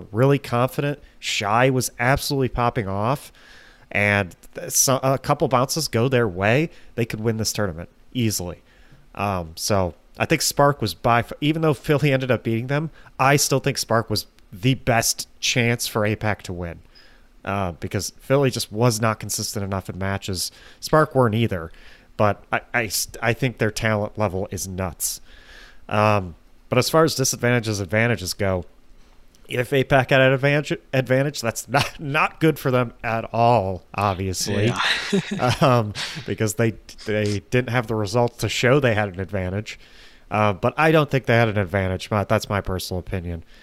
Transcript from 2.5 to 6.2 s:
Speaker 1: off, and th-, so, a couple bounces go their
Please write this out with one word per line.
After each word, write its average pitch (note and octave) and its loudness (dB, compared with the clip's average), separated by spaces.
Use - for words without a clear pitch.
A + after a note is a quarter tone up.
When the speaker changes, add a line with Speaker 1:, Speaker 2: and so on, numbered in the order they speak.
Speaker 1:
off, G#2 -4
and G2+ 2
th-, - -10
so, - 2
a C3+ 2
couple C#3+ 0
bounces C3 0
go A#2 0
their A#2+ 2